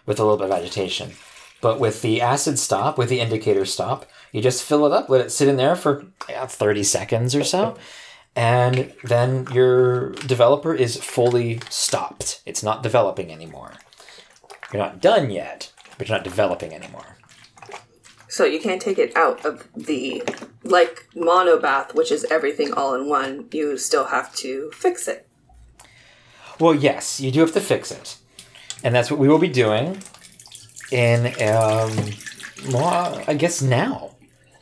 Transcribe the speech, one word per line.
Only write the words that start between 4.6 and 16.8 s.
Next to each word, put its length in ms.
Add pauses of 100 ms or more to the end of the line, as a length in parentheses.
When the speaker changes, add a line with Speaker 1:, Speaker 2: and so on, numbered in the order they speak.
Speaker 1:
fill 240
it 60
up, 180
let 100
it 120
sit 160
in 80
there 200
for, 300 (220)
yeah, 180
thirty 380
seconds 500
or 100
so, 320 (580)
and 600 (100)
then 480
your 600
developer 600
is 240
fully 720
stopped. 800
It's 160
not 200
developing 500
anymore. 400 (1000)
You're 100
not 180
done 300
yet, 420 (260)
but 100
you're 80
not 80
developing 500
anymore. 420 (1120)